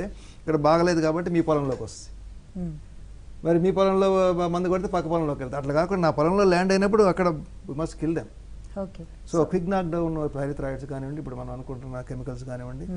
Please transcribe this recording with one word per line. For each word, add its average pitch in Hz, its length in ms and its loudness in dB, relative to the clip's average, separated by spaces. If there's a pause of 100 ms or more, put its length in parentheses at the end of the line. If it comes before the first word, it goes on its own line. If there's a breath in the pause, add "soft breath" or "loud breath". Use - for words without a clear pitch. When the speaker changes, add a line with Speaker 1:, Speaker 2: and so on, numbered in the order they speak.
(400 loud breath)
Speaker 1:
ఇక్కడ 156 160 0
బాగలేదు 165 460 6
కాబట్టి 165 300 2
మీ 170 100 6
పొలంలోకి 143 420 0
వస్తుంది. - 840 -12
Speaker 2:
Hmm. 151 80 -10 (680)
Speaker 1:
మరి 170 140 4
మీ 185 120 4
పొలంలో 190 640 4 (140)
మందు 175 200 0
కొడితే 185 200 0
పక్క 175 200 -2
పొలంలోకి 156 320 0
వెళ్తాయి. 135 220 -6
అట్లా 139 120 -2
కాకుండా 180 280 2
నా 165 80 4
పొలంలో 160 340 4
ల్యాండ్ 185 280 4
అయినప్పుడు 196 320 6
అక్కడ 185 240 4 (440)
we - 20 -8
must 160 200 -4
kill 156 200 -2
them. 139 120 -4 (560)
Speaker 2:
ఓకే. 190 220 -10
Speaker 1:
So - 400 -2
క్విక్ 170 260 0
నాక్ 185 200 0
డౌన్ 165 280 0
pyrethroids 139 680 -4
కానివ్వండి, 139 340 -8
ఇప్పుడు 135 160 -10
మనం 127 160 -10
అనుకుంటున్న 127 500 -10
కెమికల్స్ 127 420 -10
కానివ్వండి, 127 420 -10
Speaker 2:
Hmm. 185 120 -8